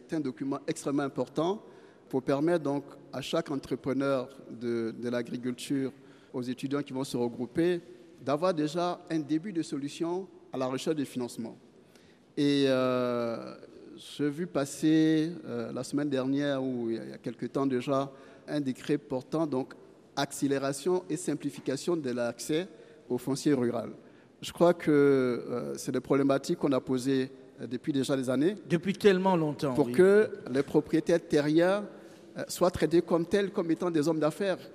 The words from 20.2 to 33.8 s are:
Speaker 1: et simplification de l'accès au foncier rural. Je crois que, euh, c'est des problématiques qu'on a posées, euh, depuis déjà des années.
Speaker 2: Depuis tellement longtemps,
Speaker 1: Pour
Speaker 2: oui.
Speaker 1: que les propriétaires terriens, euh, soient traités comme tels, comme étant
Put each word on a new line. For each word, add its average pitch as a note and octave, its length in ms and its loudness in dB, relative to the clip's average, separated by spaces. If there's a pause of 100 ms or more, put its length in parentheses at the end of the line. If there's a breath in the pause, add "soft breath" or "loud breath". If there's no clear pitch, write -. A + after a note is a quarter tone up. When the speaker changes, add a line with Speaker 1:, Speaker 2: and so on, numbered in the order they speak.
Speaker 1:
et D3+ 60 -2
simplification C#3+ 800 -4
de C#3 140 -4
l'accès A#2+ 580 -2 (400 loud breath)
au B2 100 0
foncier C#3 360 0
rural. A#2 360 0 (520 loud breath)
Je - 100 -10
crois F3 220 6
que, F3 160 -2
euh, C#3 840 2
c'est C#3 160 -6
des B2+ 80 0
problématiques C#3 580 2
qu'on D3 140 2
a B2+ 80 2
posées, C3 500 0 (300)
euh, B2+ 60 -8
depuis B2+ 260 -6
déjà C3+ 240 0
des B2+ 120 -2
années. C#3+ 260 2 (140)
Speaker 2:
Depuis E3+ 240 0
tellement F#3 440 4
longtemps, D3 380 0
Speaker 1:
Pour C3 120 4
Speaker 2:
oui. A#2+ 60 -4
Speaker 1:
que G3 380 8 (200)
les C3 120 2
propriétaires D#3+ 640 2
terriens, E3 580 4 (520 loud breath)
euh, - 120 -8
soient F3+ 220 2
traités E3 300 2
comme E3+ 240 2
tels, G3+ 260 2
comme F3 200 -2
étant F3 200 0